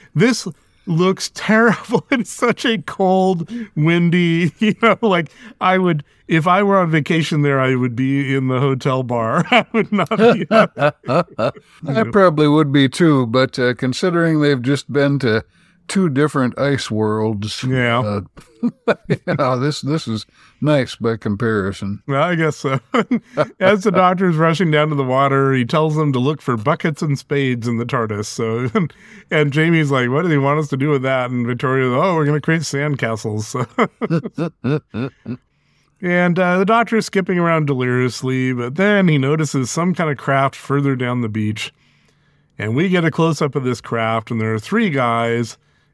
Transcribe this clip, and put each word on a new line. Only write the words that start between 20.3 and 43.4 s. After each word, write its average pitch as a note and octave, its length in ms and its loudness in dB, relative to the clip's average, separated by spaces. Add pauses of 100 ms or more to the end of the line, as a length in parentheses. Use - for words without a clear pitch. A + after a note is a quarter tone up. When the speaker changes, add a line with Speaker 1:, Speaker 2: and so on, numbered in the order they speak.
Speaker 2:
nice C#3 340 0
by A2+ 220 -2
comparison. G2+ 920 -2
Speaker 1:
Well, C#3 160 0
I F3 120 0
guess D#3+ 200 0
so. C3+ 240 -2 (140)
<laughs> - 640 -2
As F#3+ 240 2
the G#3+ 80 2
Doctor's F3+ 460 2
rushing E3 340 2
down D3+ 180 2
to D3+ 60 -2
the C#3 80 0
water, C3+ 500 2
he B2+ 120 0
tells D#3 320 0
them D3 160 0
to B2+ 60 0
look C#3 220 -2
for B2+ 140 -2
buckets D3 460 -2
and D3 180 -2
spades B2+ 480 -2
in A#2 120 -2
the A#2+ 60 -4
tardis. A2 420 -4
So, A#2+ 440 -4
<laughs> - 20 -4
and, F#3 200 -2 (360)
and D3+ 220 0
Jamie's D#3 400 2
like, B2 180 0
"What C#3 120 0
does F3+ 100 0
he D3 60 2
want C#3 220 2
us D3 100 -4
to C#3 80 -4
do C#3 120 -2
with C#3 120 0
that?" C3 280 -2
And B2 160 -4
Victoria's, B2+ 480 -2
"Oh, E3+ 220 0
we're D#3+ 80 0
gonna D3 160 0
create E3 220 0
sandcastles." A#2 840 -4
So B2+ 220 -6 (960)
<laughs> B2 760 -6 (640)
and, F3 360 0
uh, F3+ 220 2
the G3 60 2
Doctor A3+ 320 2
is G#3 80 0
skipping F#3 340 -2
around E3 280 2
deliriously, B2+ 840 0
but B2 220 -6
then G3 320 2
he D#3 100 4
notices C#3 540 0
some F3 220 0
kind E3 160 -2
of C3+ 80 -4
craft C3+ 380 0
further C#3 400 -2
down B2 260 -2
the A2+ 80 -4
beach. G#2+ 440 -4 (840)
And A2 180 -4
we F3+ 140 0
get F3+ 160 2
a D#3 60 2
close-up D#3+ 440 0